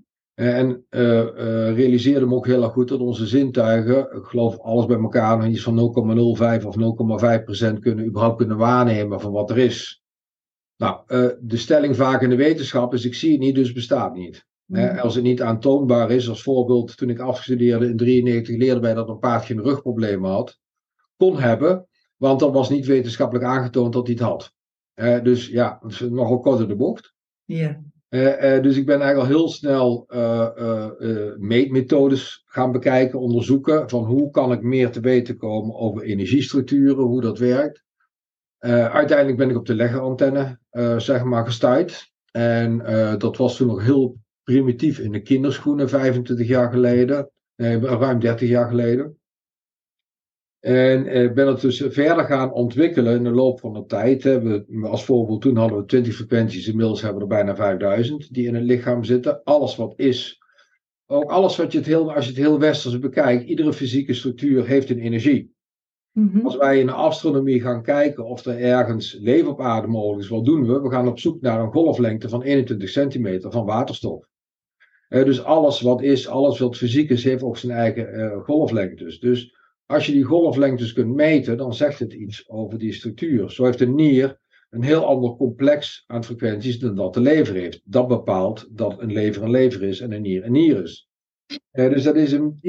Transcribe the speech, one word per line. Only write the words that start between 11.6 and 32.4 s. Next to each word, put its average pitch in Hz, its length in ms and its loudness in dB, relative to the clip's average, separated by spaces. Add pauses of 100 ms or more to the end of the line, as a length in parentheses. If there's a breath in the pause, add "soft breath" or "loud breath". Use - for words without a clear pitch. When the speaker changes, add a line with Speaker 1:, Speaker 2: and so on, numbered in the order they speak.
Speaker 1:
vaak 131 260 2
in 127 80 2
de 123 60 2
wetenschap 139 580 0
is: 117 120 -4
"Ik 120 100 -4
zie 160 160 0
het 143 80 2
niet, 131 160 0
dus 131 100 2
het 120 100 -6
bestaat 110 400 -4
niet." 90 300 -14 (200)
Speaker 2:
Mhm. - 160 -2
Speaker 1:
Hè, - 200 0
als 117 140 -2
het 123 80 -2
niet 123 180 0
aantoonbaar 120 720 2
is, 120 180 0
als 110 140 -10
voorbeeld, 120 540 0
toen 127 120 -4
ik 117 100 -6
afstudeerde 120 720 0
in 113 80 -2
drieënnegentig, 120 600 2
leerden 123 240 2
wij 113 120 0
dat 110 160 -4
een 107 100 -12
paard 117 260 -2
geen 113 160 -4
rugproblemen 110 680 -2
had, - 300 -4 (580)
kon 185 220 4
hebben, 135 480 0 (300)
want 135 220 2
dat 139 140 2
was 127 160 0
niet 139 160 0
wetenschappelijk 123 600 0
aangetoond 123 480 0
dat 123 140 -2
hij 117 80 -2
het 117 80 -4
had. - 300 -6 (400)
Eh, 120 300 0
dus 123 240 2
ja, 120 340 -2
dat 110 100 -14
is 95 80 -14
nogal 120 400 -2
kort 123 200 2
in 107 80 0
de 98 80 -4
bocht. 151 380 -4 (320)
Speaker 2:
Ja. 156 360 -6 (280)
Speaker 1:
Eh, 135 460 2
eh, 131 80 4
dus 135 140 4
ik 135 80 0
ben 143 160 2
eigenlijk 139 300 2
al 151 60 4
heel 160 120 2
snel, 127 580 0
eh, 117 480 0
eh, 110 440 -4
eh, 107 380 -4
meetmethodes 131 1080 0